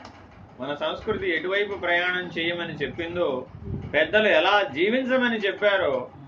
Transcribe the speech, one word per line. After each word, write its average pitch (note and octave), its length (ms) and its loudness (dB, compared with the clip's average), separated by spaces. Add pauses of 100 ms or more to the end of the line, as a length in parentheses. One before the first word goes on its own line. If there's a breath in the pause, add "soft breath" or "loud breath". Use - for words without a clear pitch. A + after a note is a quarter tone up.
(600)
మన C#3 160 -4
సంస్కృతి F#3 540 -2
ఎటువైపు F#3+ 460 0
ప్రయాణం F3+ 520 0
చేయమని E3+ 460 -4
చెప్పిందో, D3+ 720 -4 (460)
పెద్దలు E3+ 340 4
ఎలా F#3+ 360 6
జీవించమని A#3+ 760 0
చెప్పారో, F#3+ 720 0 (180)